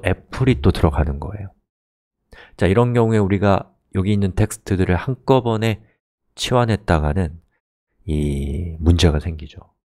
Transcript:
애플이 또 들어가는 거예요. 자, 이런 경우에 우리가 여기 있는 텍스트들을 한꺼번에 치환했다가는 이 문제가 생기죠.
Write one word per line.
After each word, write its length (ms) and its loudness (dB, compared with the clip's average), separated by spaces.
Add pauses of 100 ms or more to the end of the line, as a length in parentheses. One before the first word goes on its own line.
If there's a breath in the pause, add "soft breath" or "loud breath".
애플이 560 -2
또 100 4
들어가는 480 0
거예요. 300 -12 (1040 loud breath)
자, 120 0
이런 260 2
경우에 240 2
우리가 560 0 (220)
여기 180 0
있는 220 0
텍스트들을 600 0
한꺼번에 880 -2 (520 soft breath)
치환했다가는 1040 -2 (640)
이 760 -4
문제가 400 4
생기죠. 400 -10 (340)